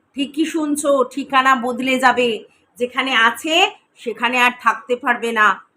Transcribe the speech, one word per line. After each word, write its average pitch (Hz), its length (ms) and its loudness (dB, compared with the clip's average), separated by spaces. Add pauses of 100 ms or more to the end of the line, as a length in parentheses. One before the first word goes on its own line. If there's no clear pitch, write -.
(140)
ঠিকই 285 300 -4
শুনছো, 294 600 0
ঠিকানা 269 500 0
বদলে 254 440 -2
যাবে। 240 460 2 (340)
যেখানে 262 360 -4
আছে 311 560 2 (260)
সেখানে 240 420 -4
আর 247 120 2 (100)
থাকতে 233 360 -2
পারবে 233 360 -2
না, 214 320 2 (120)